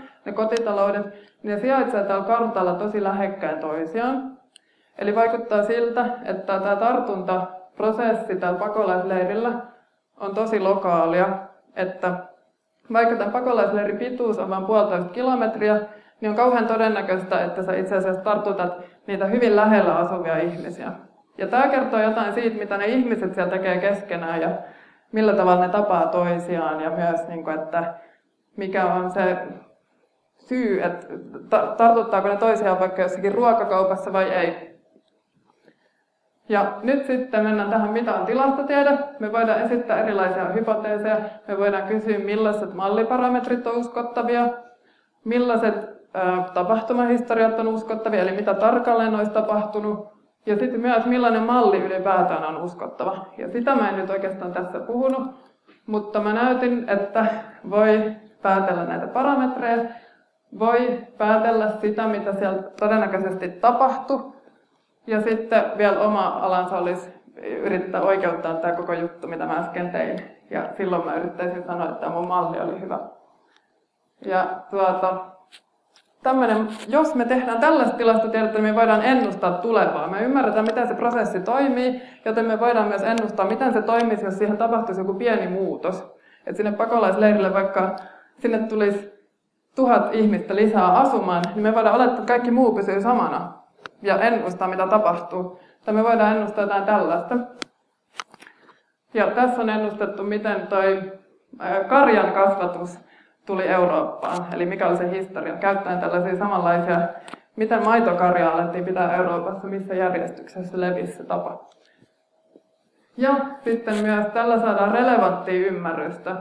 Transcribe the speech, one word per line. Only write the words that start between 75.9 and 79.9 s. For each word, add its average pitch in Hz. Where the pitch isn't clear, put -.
tämmönen, 226
jos 302
me 240
tehdään 247
tällaista 277
tilastotiedettä, 220
niin 214
me -
voidaan 220
ennustaa 208
tulevaa. 180